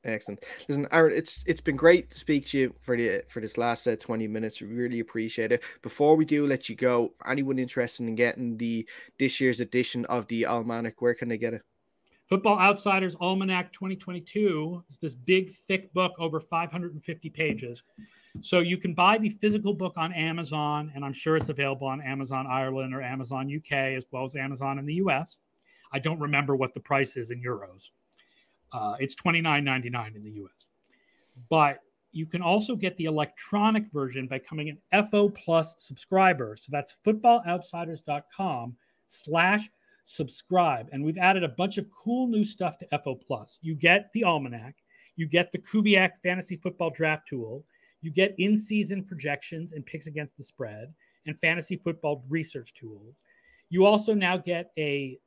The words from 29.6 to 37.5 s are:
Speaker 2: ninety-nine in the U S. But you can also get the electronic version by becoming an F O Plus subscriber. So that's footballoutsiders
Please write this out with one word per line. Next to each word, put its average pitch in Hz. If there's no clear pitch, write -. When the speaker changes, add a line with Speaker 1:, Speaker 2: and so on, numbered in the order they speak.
Speaker 2:
ninety-nine 120
in 107
the 107
U 101
S. -
But 147
you 160
can 175
also 214
get 190
the 180
electronic 208
version 131
by 131
becoming 151
an 151
F 208
O 208
Plus 165
subscriber. 143
So -
that's 143
footballoutsiders 180